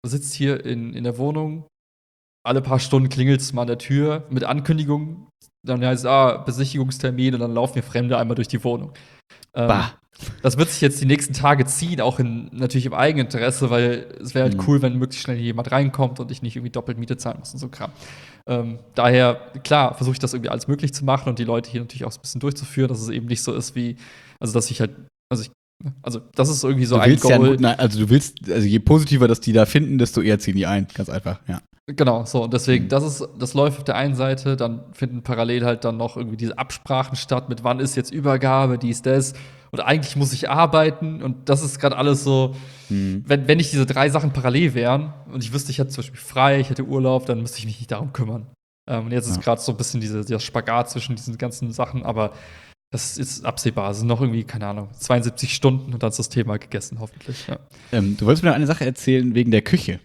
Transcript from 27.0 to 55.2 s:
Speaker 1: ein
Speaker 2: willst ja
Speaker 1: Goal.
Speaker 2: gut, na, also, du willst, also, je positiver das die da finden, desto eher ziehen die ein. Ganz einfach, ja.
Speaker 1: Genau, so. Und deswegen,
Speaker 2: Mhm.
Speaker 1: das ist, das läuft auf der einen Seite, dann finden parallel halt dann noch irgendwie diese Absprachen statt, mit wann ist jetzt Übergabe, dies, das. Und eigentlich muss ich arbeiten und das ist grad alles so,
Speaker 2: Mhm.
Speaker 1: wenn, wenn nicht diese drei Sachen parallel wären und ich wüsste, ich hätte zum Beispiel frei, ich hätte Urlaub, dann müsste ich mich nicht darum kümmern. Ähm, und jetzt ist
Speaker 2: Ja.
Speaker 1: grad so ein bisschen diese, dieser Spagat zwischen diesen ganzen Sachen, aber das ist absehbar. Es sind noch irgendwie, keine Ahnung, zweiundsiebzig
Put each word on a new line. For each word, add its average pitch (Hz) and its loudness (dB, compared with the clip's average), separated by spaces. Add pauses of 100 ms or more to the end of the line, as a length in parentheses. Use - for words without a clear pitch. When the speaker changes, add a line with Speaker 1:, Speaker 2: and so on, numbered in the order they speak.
Speaker 1:
ein 123 8
Speaker 2:
willst 123 6
ja 127 8
Speaker 1:
Goal. 127 8
Speaker 2:
gut, 127 2
na, 120 4
also, 107 2
du 107 2
willst, - 2
also, 104 2
je 104 4
positiver 143 6
das 113 4
die 117 0
da 110 8
finden, 143 2
desto 120 2
eher 104 4
ziehen 98 -2
die 95 2
ein. 98 0
Ganz - -6
einfach, 95 -6
ja. 87 -8 (260)
Speaker 1:
Genau, 127 2
so. 117 -2
Und 113 -4
deswegen, 123 2
Speaker 2:
Mhm. 110 -6
Speaker 1:
das 139 2
ist, 151 -6 (100)
das 123 -8
läuft 143 2
auf - -14
der 110 -2
einen 139 0
Seite, 135 0
dann 117 -4 (120)
finden 123 -6
parallel 120 0
halt 120 0
dann 117 0
noch 113 -6
irgendwie 113 -8
diese 113 -4
Absprachen - -4
statt, 127 -4
mit 117 -8
wann 127 0
ist 135 -2
jetzt 127 -4
Übergabe, 135 2
dies, 120 -4
das. 131 2 (400)
Und - -6
eigentlich 143 0
muss 139 2
ich - -4
arbeiten 156 2
und 131 -6
das 143 4
ist 139 -6
grad 143 2
alles 139 2
so, 135 2 (360)
Speaker 2:
Mhm. 98 -2
Speaker 1:
wenn, 139 2
wenn 151 6
nicht 165 0
diese 135 2
drei 135 2
Sachen 143 0
parallel 131 2
wären 131 0 (180)
und 127 -6
ich 110 -8
wüsste, 139 -4
ich 131 -4
hätte 135 -2
zum 123 -10
Beispiel - -14
frei, 135 2
ich 131 -2
hätte 131 -2
Urlaub, 131 0
dann 117 -2
müsste 117 -8
ich 110 -10
mich 107 -8
nicht 117 -12
darum 131 -6
kümmern. 113 -6 (420)
Ähm, 113 -4
und 117 -6
jetzt 117 -2
ist 92 -2
Speaker 2:
Ja. 87 -4
Speaker 1:
grad 117 0
so 127 -4
ein 107 -4
bisschen 123 -4
diese, 107 -4
dieser 107 -4
Spagat 117 -2
zwischen 123 -6
diesen 113 -10
ganzen 120 -6
Sachen, 123 -6
aber 107 -2 (600)
das - -6
ist - -8
absehbar. 107 -4
Es 101 -6
sind 117 -2
noch 117 0
irgendwie, 117 0
keine 104 -8
Ahnung, 101 -8
zweiundsiebzig - -2